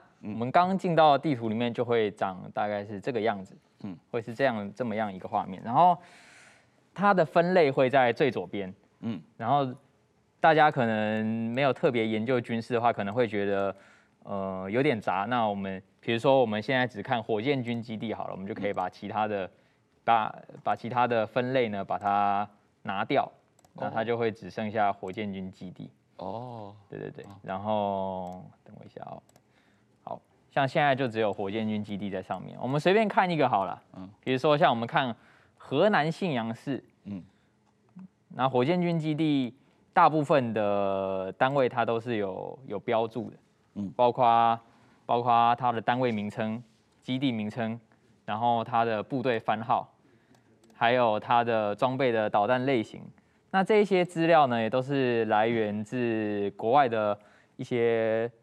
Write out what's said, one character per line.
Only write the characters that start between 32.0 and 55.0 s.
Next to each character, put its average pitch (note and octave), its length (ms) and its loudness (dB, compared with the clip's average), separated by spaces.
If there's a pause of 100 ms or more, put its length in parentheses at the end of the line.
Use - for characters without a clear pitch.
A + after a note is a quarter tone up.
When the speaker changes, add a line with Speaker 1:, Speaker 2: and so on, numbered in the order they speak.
Speaker 2:
在 F#2+ 120 -6
上 F#2+ 200 -8
面。 F#2+ 180 -16
我 A2 60 -6
们 C#3+ 140 0
随 F3+ 140 4
便 A3 120 2
看 G3 240 2
一 E3 60 0
个 C#3 120 4
好 G2 180 2
了。 - 140 -8 (160)
Speaker 1:
嗯。 F#2+ 120 -12 (160)
Speaker 2:
比 C3 80 0
如 C3 60 2
说 D3 180 4
像 D#3 140 4
我 B2 40 2
们 A#2 120 -2
看 C3 280 0 (420)
河 E3+ 340 0
南 D#3+ 200 2
信 E3+ 220 -4
阳 A2+ 220 -4
市。 C3 280 -6 (220)
Speaker 1:
嗯。 G2 180 -10 (1080)
Speaker 2:
那 A#2 180 -2
火 B2 160 2
箭 F3 160 2
军 E3+ 180 0
基 D#3 160 -2
地 C#3+ 400 0 (380)
大 F3 160 6
部 D3+ 140 2
分 C3 320 2
的 G2 800 0
单 C3 200 0
位 C3+ 160 2
它 A#2 160 -2
都 A2+ 160 0
是 A#2 160 -4
有， F#2+ 500 -6
有 G2+ 140 -8
标 A2+ 260 0
注 A2 240 -8
的。 - 60 -18 (380)
Speaker 1:
嗯。 G2 200 -6
Speaker 2:
包 B2 160 4
括， A#2 480 4 (460)
包 A#2+ 160 0
括 A#2 360 4
它 B2 140 0
的 A2+ 100 -2
单 B2 200 0
位 B2+ 100 2
名 G#2 200 -4
称、 A2+ 320 -6 (400)
基 C3 160 -4
地 C3+ 120 0
名 G#2+ 200 -2
称， A2+ 280 -6 (460)
然 G#2+ 140 -4
后 A#2 260 0
它 A#2 200 0
的 A2 180 0
部 C3 200 -4
队 A#2 180 0
番 A2 200 -2
号， A2+ 320 -2 (800)
还 A#2+ 180 2
有 A#2 260 4
它 A#2+ 240 2
的 A2 320 0
装 B2+ 240 0
备 C3 140 2
的 G#2+ 180 0
导 G#2 160 2
弹 B2+ 180 0
类 C3 180 2
型。 - 200 -14 (480)
那 F#3+ 140 2
这 G#3 180 4
一 - 20 0
些 F#3 200 2
资 E3 240 0
料 D#3 180 8
呢， A#2+ 140 0
也 A2 100 0
都 B2+ 100 0
是 B2 440 0